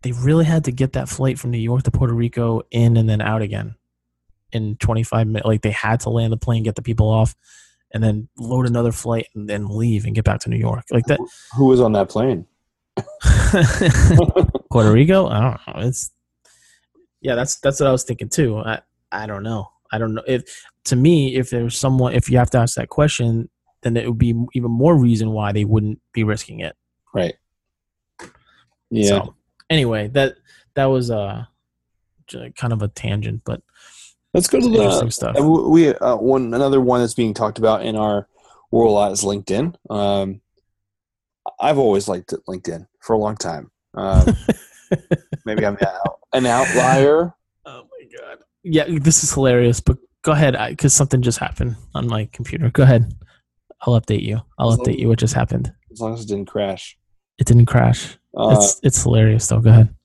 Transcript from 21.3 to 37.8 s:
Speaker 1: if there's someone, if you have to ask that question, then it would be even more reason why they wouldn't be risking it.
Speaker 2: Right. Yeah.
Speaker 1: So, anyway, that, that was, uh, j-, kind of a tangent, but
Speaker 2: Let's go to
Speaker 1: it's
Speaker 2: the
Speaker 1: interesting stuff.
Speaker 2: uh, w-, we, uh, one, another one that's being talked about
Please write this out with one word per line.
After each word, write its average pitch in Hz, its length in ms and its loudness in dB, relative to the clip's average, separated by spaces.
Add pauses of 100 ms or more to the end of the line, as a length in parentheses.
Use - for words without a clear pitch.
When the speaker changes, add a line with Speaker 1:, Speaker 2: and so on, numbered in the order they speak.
Speaker 1:
if 127 140 -2
there's 117 260 -4
someone, 127 380 0
if 123 160 0
you 123 80 4
have 120 120 2
to 127 80 2
ask 120 180 0
that 117 120 -8
question, 117 600 -2 (340)
then 117 140 -2
it 113 100 -2
would 117 120 -4
be 120 160 2 (200)
even 120 160 -4
more 143 260 4
reason 117 340 2
why 107 220 -4
they 104 120 0
wouldn't 107 360 0 (120)
be 113 120 -2
risking 104 360 -6
it. 82 160 -12 (380)
Speaker 2:
Right. 87 200 -2 (1600)
Yeah. 107 180 0
Speaker 1:
So, - 280 -2 (340)
anyway, 113 380 0
that, 135 280 0 (380)
that 139 120 0
was, 127 240 0
uh, 107 340 -6 (840)
j-, 123 300 -18
kind 120 160 -4
of 107 100 -4
a 104 60 -4
tangent, 107 560 -8
but - 180 -10 (720)
Speaker 2:
Let's 175 120 0
go 262 120 2
to 247 60 2
Speaker 1:
it's 226 100 2
Speaker 2:
the 214 60 6
Speaker 1:
interesting 151 280 2
stuff. 117 260 -6
Speaker 2:
uh, 139 40 2
w-, 156 300 2
we, 160 240 6
uh, 120 220 0
one, 123 360 0
another 135 260 2
one 123 220 2
that's 117 140 -2
being 113 180 -2
talked 107 260 -4
about 110 280 0